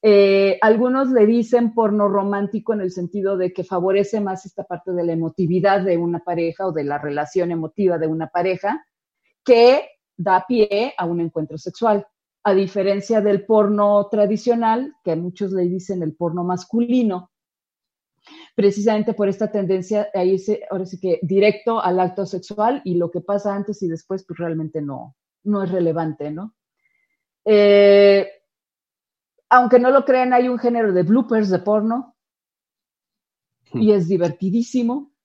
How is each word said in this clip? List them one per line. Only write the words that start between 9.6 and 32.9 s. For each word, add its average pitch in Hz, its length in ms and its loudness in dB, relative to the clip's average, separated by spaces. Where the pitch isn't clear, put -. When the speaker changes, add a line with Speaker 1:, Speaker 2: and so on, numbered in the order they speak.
Speaker 1:
da 185 300 0
pie 220 520 0
a 185 80 -4
un 170 140 -4
encuentro 160 380 -6
sexual, 202 480 -2
a 208 100 2
diferencia 196 680 -2
del 202 240 0
porno 208 680 2
tradicional, 226 840 0
que 165 120 -2
muchos 180 360 -6
le 185 100 -2
dicen 180 400 -4
el 156 120 -6
porno 175 300 -4
masculino, 220 840 -2
precisamente 208 600 0
por 202 140 -2
esta 202 220 -4
tendencia 196 640 -2
a 185 100 -2
irse, 190 460 -2
ahora 185 160 -6
sí 185 140 -16
que 180 220 -2
directo 208 600 0
al 180 180 0
acto 185 260 -2
sexual, 208 580 -4
y 180 120 -4
lo 170 140 -2
que 180 100 -8
pasa 202 340 -4
antes 202 280 -8
y 180 60 -4
después, 190 380 -8
pues 160 120 -14
realmente 160 440 -6
no, 135 340 -12
no 202 200 -2
es 175 80 -6
relevante, 160 580 -4
¿no? 185 240 -12
Eh, 202 840 6
aunque 247 300 6
no 247 120 4
lo 269 140 4
crean, 254 280 2
hay 247 160 2
un 247 100 -2
género 233 340 0
de 180 100 2
bloopers 214 480 0
de 180 100 0
porno, 214 560 -2